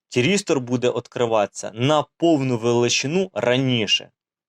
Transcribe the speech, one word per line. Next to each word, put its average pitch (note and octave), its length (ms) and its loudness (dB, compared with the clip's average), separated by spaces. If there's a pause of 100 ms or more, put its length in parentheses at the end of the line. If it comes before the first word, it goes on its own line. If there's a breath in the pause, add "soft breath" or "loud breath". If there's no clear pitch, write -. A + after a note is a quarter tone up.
тірістор D#3+ 520 0
буде A#2+ 300 -2
відкриватися A2+ 840 -2
на C#3+ 280 2 (140)
повну C3+ 420 2
величину A#2+ 760 0
раніше. B2 760 0 (380)